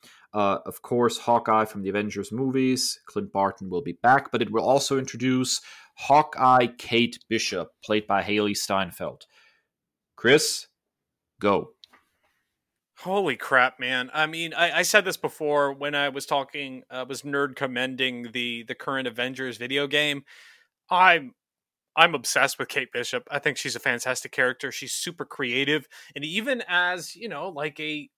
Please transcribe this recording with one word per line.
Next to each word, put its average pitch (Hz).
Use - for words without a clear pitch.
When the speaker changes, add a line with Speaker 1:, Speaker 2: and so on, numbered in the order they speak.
Speaker 1:
Uh, 101
of -
course, 120
Hawkeye 110
from 101
the 95
Avengers 101
movies, 131
Clint 101
Barton 98
will 87
be 85
back, 135
but 117
it 104
will 107
also 139
introduce 127
Hawkeye 127
Kate 120
Bishop, 95
played 107
by 98
Hailee 104
Steinfeld. 92
Chris, 143
go. 101
Speaker 2:
Holy 180
crap, 131
man. 127
I 156
mean, 160
I, 165
I -
said 185
this 180
before 147
when 143
I 143
was 131
talking, 135
uh, 127
was 131
nerd 143
commending 127
the, 120
the -
current 131
Avengers 123
video 135
game. 147
I'm, 180
I'm 165
obsessed 131
with 127
Kate 131
Bishop. 123
I -
think 139
she's 127
a -
fantastic 127
character. 127
She's -
super 165
creative. 135
And 143
even 220
as, 180
you 214
know, 160
like, 151
a, 151